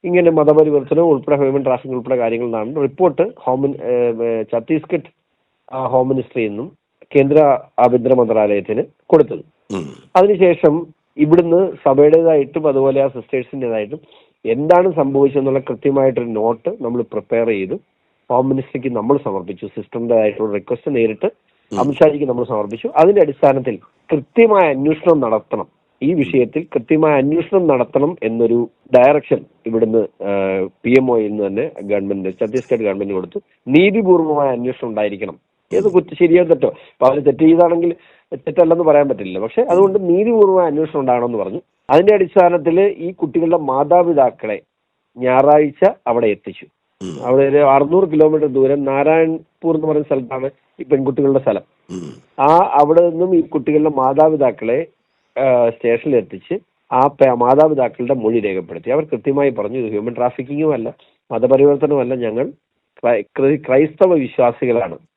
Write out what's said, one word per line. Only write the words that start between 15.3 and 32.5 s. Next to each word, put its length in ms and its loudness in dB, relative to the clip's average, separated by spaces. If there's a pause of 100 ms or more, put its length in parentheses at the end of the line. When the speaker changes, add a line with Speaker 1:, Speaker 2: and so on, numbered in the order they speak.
Speaker 1:
കൃത്യമായിട്ടൊരു 680 -2
നോട്ട് 420 -4 (120)
നമ്മൾ 220 -6
പ്രിപ്പയർ 440 -4
ചെയ്തു. 280 -4 (560)
ഹോം 180 0
മിനിസ്ട്രിക്ക് 480 -6
നമ്മൾ 280 0
സമർപ്പിച്ചു. 420 -10
സിസ്റ്ററിൻ്റെതായിട്ടുള്ള 840 -4
റിക്വസ്റ്റ് 440 -6
നേരിട്ട് 300 -2 (460)
Speaker 2:
ഉം. 80 -6
Speaker 1:
അമിത്ഷാജിക്ക് 440 0
നമ്മൾ 200 -4
സമർപ്പിച്ചു. 520 -8
അതിന്റെ 240 4
അടിസ്ഥാനത്തിൽ 580 0 (340)
കൃത്യമായ 560 2
അന്വേഷണം 520 0
നടത്തണം, 460 -4 (360)
ഈ 120 -2
വിഷയത്തിൽ 600 -2
കൃത്യമായ 420 0
അന്വേഷണം 500 0
നടത്തണം 560 0
എന്നൊരു 460 0 (280)
ഡയറക്ഷൻ 480 2 (220)
ഇവിടുന്ന്, 320 0
ആ, 680 -4 (160)
പി 140 0
എം 120 0
ഒയിൽ 200 0
നിന്ന് 160 -4
തന്നെ 240 -6 (120)
ഗവൺമെന്റ്, 460 -6 (120)
ഛത്തീസ്ഗഡ് 400 -4